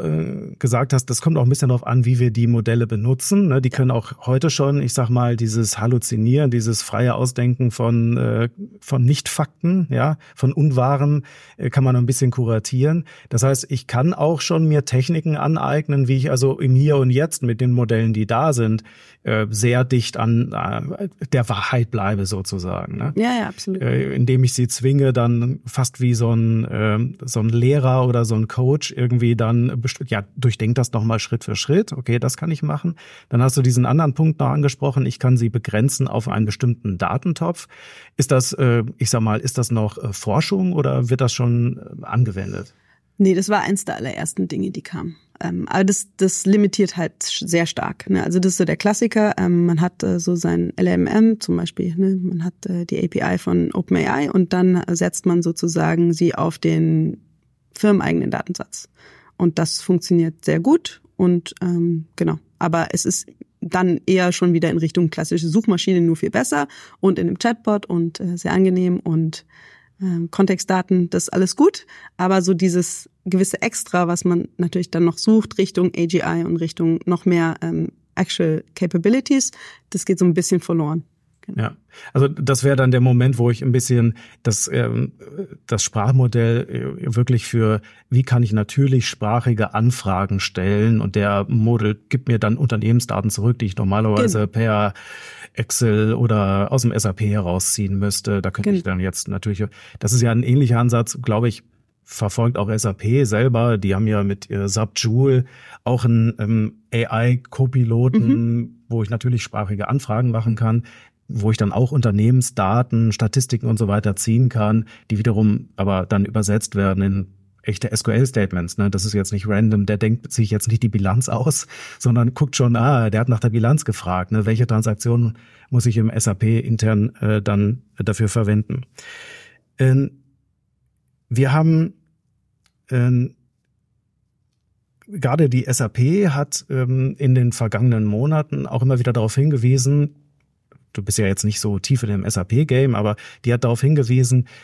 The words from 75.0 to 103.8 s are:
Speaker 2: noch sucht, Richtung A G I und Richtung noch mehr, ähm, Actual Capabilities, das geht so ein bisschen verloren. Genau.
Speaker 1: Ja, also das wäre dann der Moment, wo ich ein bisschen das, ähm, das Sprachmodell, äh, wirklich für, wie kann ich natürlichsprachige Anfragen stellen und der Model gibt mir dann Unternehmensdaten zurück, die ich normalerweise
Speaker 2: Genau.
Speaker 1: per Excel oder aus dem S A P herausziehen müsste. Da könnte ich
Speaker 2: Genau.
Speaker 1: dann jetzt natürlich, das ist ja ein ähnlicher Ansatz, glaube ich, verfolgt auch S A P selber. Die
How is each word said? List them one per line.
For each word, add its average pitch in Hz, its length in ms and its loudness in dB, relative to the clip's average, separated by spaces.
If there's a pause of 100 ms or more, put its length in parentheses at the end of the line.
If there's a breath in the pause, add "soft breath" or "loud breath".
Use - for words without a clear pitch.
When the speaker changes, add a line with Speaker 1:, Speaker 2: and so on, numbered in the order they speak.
Speaker 2:
noch 170 140 2
sucht, 220 400 2
Richtung 185 400 0
A 170 80 0
G 165 140 0
I 165 240 -2
und 165 140 -2
Richtung 165 480 0
noch 175 200 0
mehr, 165 360 2
ähm, 165 280 -4 (260)
Actual 165 480 0 (120)
Capabilities, 214 760 0 (380 loud breath)
das - 160 -6
geht 185 140 0
so 185 60 4
ein 175 80 6
bisschen 175 260 0
verloren. 160 440 -2 (440)
Genau. - 140 -6
Speaker 1:
Ja, - 160 -4 (340 loud breath)
also 139 160 4
das 135 360 -2
wäre 139 120 4
dann 127 140 4
der 123 120 4
Moment, 123 360 4
wo 120 140 2
ich 113 120 -4
ein 131 80 0
bisschen 120 440 2 (260 loud breath)
das, - 320 -2
ähm, 117 380 -2 (560)
das 107 160 -2
Sprachmodell, 117 1160 0
äh, - 160 -6
wirklich 120 300 0
für, 110 360 0 (280 loud breath)
wie 127 140 4
kann 120 180 2
ich 107 100 0
natürlichsprachige 113 1200 0
Anfragen 98 640 0
stellen 104 640 0
und 101 140 -2
der 101 320 0
Model 110 520 0 (100)
gibt 127 200 -2
mir 113 100 2
dann 110 180 0
Unternehmensdaten 113 720 0
zurück, 117 300 0
die 110 80 -2
ich 92 100 -8
normalerweise 107 640 0
Speaker 2:
Genau. 104 120 -2
Speaker 1:
per 107 420 0 (600 loud breath)
Excel 110 640 0
oder 101 560 0
aus 131 100 0
dem 120 100 0
S 107 140 -2
A 98 80 -2
P 107 160 -4
herausziehen 98 720 -2
müsste. 101 420 -2
Da 92 80 -4
könnte 104 220 -2
ich 92 120 0
Speaker 2:
Genau. 95 120 -4
Speaker 1:
dann 92 40 -2
jetzt 92 280 -6
natürlich, 98 360 -4 (360 loud breath)
das 98 140 0
ist 120 100 2
ja 117 80 2
ein 113 100 2
ähnlicher 123 380 4
Ansatz, 117 420 0
glaube 117 260 0
ich, - 140 -4 (420)
verfolgt 117 540 -2
auch 101 120 -2
S 107 180 -2
A 98 60 -2
P 120 300 0
selber. 117 540 2
Die 98 160 0